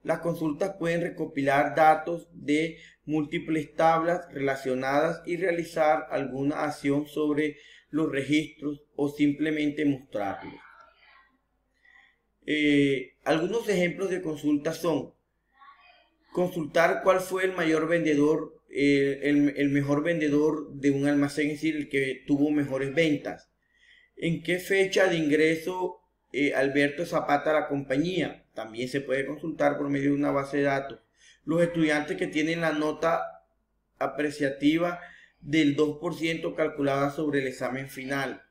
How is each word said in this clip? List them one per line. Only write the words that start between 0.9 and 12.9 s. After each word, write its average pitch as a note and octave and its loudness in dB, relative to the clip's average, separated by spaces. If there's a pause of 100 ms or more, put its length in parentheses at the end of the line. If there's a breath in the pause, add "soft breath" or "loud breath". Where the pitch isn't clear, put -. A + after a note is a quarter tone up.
recopilar C#3+ 0
datos D#3+ 4
de D#3 -2 (260 loud breath)
múltiples D#3 -2
tablas E3 2
relacionadas C#3 0
y F3 -4
realizar D#3+ 0
alguna C#3 -2
acción C#3+ 0
sobre D3+ -2 (340 loud breath)
los D3 0
registros C#3+ -2 (120)
o C#3+ 0
simplemente D3 0
mostrarlos. G2+ -4 (1900 soft breath)
Eh, C#3+ 2